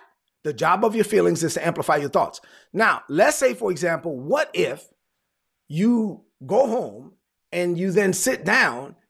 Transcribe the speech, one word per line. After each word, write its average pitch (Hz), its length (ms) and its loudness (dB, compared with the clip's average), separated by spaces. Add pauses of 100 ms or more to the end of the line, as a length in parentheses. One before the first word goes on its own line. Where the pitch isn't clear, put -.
(440)
The 151 80 -2
job 170 320 2
of 214 100 0
your 226 80 2
feelings 175 400 2
is 165 120 -2
to 156 120 -4
amplify 156 300 0
your 143 140 -4
thoughts. - 300 0 (320)
Now, 190 360 0
let's 214 280 2
say, - 180 2
for 190 180 -2
example, 160 440 -4
what 233 380 -2
if 147 320 -2 (800)
you 214 560 0 (240)
go 233 220 2
home 151 460 -6 (360)
and 175 260 -2
you 190 140 -2
then 190 220 4
sit - 320 -2
down 160 500 0 (160)